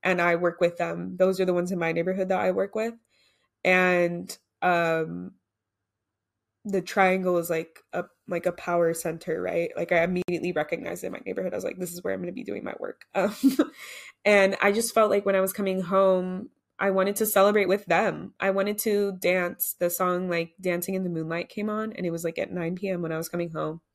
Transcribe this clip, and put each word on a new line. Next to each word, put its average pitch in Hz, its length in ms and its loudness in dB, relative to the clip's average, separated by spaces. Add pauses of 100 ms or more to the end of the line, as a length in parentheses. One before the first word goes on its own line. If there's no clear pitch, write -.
and 180 180 2
I 170 140 4
work 170 260 0
with 175 160 2
them. 175 400 -6
Those 185 220 2
are 190 60 4
the 180 100 2
ones 180 160 0
in 185 80 -4
my 165 120 0
neighborhood 185 380 -2
that 190 100 0
I 190 120 2
work 196 240 -2
with. 226 180 -4 (720)
And, 180 720 2 (240)
um, 170 720 0 (1300)
the 196 180 -2
triangle 185 580 2
is 170 100 -4
like 165 300 -4 (120)
a, 175 120 -4 (240)
like 170 180 -4
a 180 60 2
power 170 420 0
center, 165 480 -6
right? 175 340 -2
Like, 170 160 -2
I 170 120 4
immediately 180 480 -2
recognized 170 520 -4
it - 40 -6
in - 60 -8
my - 120 -10
neighborhood. 185 280 -4
I - 40 -2
was 185 60 -6
like, 185 160 -6
"This 180 120 -6
is 175 120 -14
where 190 100 -2
I'm 190 80 -4
gonna 175 100 -6
be 185 120 -10
doing - 200 -8
my - 160 -8
work." - 300 -10
<laughs> - 60 -8
Um, 202 180 2 (920)
and 196 360 6
I 202 100 4
just 226 220 0
felt 214 160 6
like 202 160 2
when 196 100 2
I 190 60 4
was 190 120 0
coming 190 280 -2
home, 185 680 2 (280)
I 196 140 0
wanted 190 240 2
to 214 100 0
celebrate 208 420 6
with 202 200 2
them. 175 520 0
I 196 120 0
wanted 196 280 0
to 202 340 0
dance. 180 680 -2
The 175 100 2
song, 180 400 -2
like, 170 320 -2
"Dancing 180 320 -2
in 190 100 -2
the 180 60 -4
Moonlight" 165 400 -6
came 208 180 -6
on, 214 260 -4
and 185 120 -6
it 170 60 -2
was, 165 120 -6
like, 165 140 -4
at - 140 -4
nine 175 240 -4
P 190 140 -6
M 180 120 -4
when 165 100 -4
I 160 60 -4
was 165 100 -6
coming 170 220 -4
home. 156 320 -6 (120)